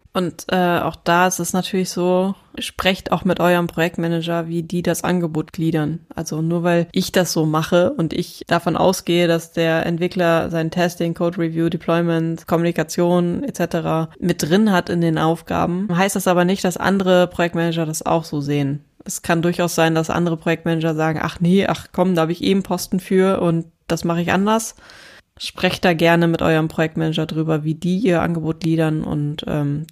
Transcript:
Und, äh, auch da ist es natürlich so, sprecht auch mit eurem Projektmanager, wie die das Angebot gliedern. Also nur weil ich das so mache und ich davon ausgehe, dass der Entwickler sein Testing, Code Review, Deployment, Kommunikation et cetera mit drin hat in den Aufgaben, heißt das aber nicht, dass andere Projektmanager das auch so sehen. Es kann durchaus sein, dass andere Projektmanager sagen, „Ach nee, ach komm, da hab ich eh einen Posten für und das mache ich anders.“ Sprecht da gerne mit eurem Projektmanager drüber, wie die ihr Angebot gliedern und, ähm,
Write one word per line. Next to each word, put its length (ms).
Und, 380
äh, 280
auch 160
da 320
ist 100
es 160
natürlich 380
so, 420
sprecht 540
auch 120
mit 160
eurem 280
Projektmanager, 800
wie 160
die 180
das 220
Angebot 500
gliedern. 460
Also 260
nur 220
weil 280
ich 200
das 200
so 140
mache 480
und 200
ich 340
davon 280
ausgehe, 520
dass 240
der 340
Entwickler 640
sein 220
Testing, 420
Code 240
Review, 320
Deployment, 800
Kommunikation 960
et 140
cetera 520
mit 220
drin 300
hat 180
in 120
den 180
Aufgaben, 760
heißt 200
das 120
aber 180
nicht, 180
dass 140
andere 500
Projektmanager 580
das 180
auch 200
so 180
sehen. 420
Es 160
kann 220
durchaus 320
sein, 180
dass 160
andere 260
Projektmanager 600
sagen, 260
„Ach 180
nee, 280
ach 240
komm, 240
da 80
hab 60
ich 140
eh 80
einen 120
Posten 360
für 420
und 260
das 160
mache 180
ich 100
anders.“ 440
Sprecht 440
da 80
gerne 340
mit 140
eurem 260
Projektmanager 580
drüber, 380
wie 100
die 240
ihr 240
Angebot 380
gliedern 440
und, 440
ähm, 440